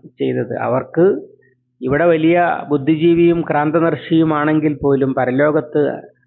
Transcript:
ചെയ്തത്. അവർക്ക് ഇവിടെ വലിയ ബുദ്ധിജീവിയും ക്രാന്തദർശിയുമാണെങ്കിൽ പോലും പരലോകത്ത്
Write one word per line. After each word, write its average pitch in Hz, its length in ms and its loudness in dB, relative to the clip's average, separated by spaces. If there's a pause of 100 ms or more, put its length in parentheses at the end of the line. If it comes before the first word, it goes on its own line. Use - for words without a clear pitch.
(180)
ചെയ്തത്. 123 400 -4
അവർക്ക് 135 600 0 (600)
ഇവിടെ 143 240 0
വലിയ 165 640 2
ബുദ്ധിജീവിയും 165 840 2
ക്രാന്തദർശിയുമാണെങ്കിൽ 156 1200 0
പോലും 135 400 0
പരലോകത്ത് 143 840 -2 (260)